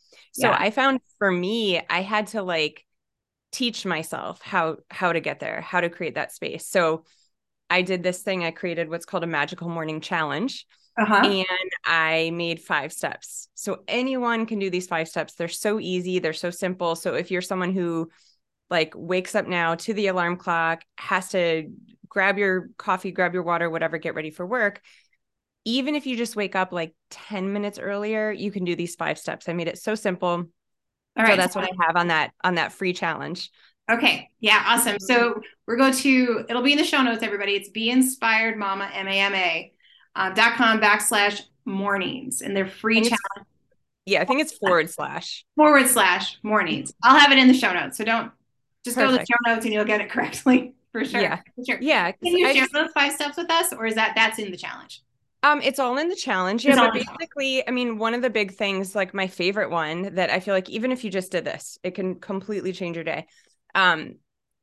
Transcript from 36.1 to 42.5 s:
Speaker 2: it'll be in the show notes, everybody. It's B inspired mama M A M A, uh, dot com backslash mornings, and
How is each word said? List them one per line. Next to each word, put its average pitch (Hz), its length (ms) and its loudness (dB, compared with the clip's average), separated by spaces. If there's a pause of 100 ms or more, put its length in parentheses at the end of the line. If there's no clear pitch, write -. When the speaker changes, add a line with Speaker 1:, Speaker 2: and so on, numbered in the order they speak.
Speaker 2:
it'll 247 140 -2
be 277 100 4
in 294 60 4
the 320 60 2
show 302 180 2
notes, 226 220 0
everybody. 202 320 -2
It's 196 120 -8
B 226 220 -4
inspired 226 680 2
mama 196 380 -4
M 190 140 -6
A 196 120 2
M 196 140 2
A, 175 380 -2 (440)
uh, 190 140 0
dot 226 260 4
com 226 240 4
backslash 208 600 2 (220)
mornings, 196 760 -4
and 196 160 -6